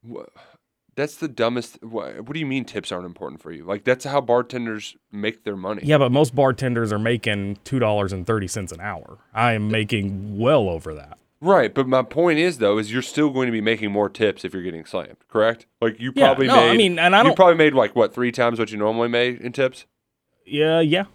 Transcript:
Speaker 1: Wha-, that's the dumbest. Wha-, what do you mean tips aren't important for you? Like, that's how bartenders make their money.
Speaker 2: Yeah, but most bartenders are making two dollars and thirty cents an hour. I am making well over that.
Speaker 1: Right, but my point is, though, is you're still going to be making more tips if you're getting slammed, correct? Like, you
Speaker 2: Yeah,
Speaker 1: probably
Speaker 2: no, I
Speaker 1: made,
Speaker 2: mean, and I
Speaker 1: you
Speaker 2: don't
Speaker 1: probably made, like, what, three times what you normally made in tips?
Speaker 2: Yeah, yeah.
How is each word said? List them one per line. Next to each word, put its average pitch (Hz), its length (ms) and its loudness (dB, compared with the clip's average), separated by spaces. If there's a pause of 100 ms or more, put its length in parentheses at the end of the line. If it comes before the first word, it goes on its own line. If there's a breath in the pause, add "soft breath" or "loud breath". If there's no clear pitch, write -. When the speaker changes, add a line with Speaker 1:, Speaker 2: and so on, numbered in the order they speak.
Speaker 1:
Wha-, 117 220 -16 (720 soft breath)
that's 147 200 -6
the 160 120 -8
dumbest. 120 540 -4
Wha-, 107 320 -10
what 113 180 -14
do 160 80 -8
you 151 60 -4
mean 135 180 -4
tips - 280 -10
aren't 90 140 -8
important 80 340 -14
for 80 120 -16
you? 76 120 -16
Like, 101 200 -8
that's 127 200 0
how 143 160 -2
bartenders 120 760 -4 (160)
make 107 320 -6
their 104 120 -6
money. 95 280 -8
Speaker 2:
Yeah, 147 140 4
but 131 140 2
most 135 220 2
bartenders 127 580 0
are 104 60 -2
making 104 680 -4
two 135 140 -4
dollars 104 340 0
and 92 140 -8
thirty 104 220 -2
cents 92 240 -8
an 82 80 -16
hour. 95 380 -14 (160)
I 117 180 2
am 107 180 -2
making 101 680 -4
well 117 300 2
over 80 260 -8
that. 73 240 -20 (240)
Speaker 1:
Right, 156 300 4
but 135 160 0
my 131 140 2
point 156 360 0
is, 165 200 0
though, 104 180 2
is 107 160 -4
you're 127 80 -2
still 147 300 0
going 131 160 -2
to 120 60 -4
be 110 100 -2
making 107 300 -2
more 101 180 0
tips 101 340 -2
if 92 80 -8
you're 92 100 -8
getting 82 220 -10
slammed, - 320 -10 (120)
correct? 113 360 0 (160)
Like, 120 180 -2
you 123 160 -8
Speaker 2:
Yeah, - 120 4
Speaker 1:
probably 135 220 4
Speaker 2:
no, - 60 4
I 240 180 8
Speaker 1:
made, - 40 4
Speaker 2:
mean, 185 220 4
and 175 180 4
I 208 40 8
Speaker 1:
you 240 80 6
Speaker 2:
don't - 80 2
Speaker 1:
probably 180 180 8
made, 156 180 4
like, 120 240 2
what, 110 160 2
three 123 180 -2
times 117 280 0
what 110 120 -2
you 107 60 -10
normally 113 320 0
made 120 320 -2
in 123 120 -10
tips? 131 340 -4 (580)
Speaker 2:
Yeah, 160 360 0
yeah. 165 240 0 (100)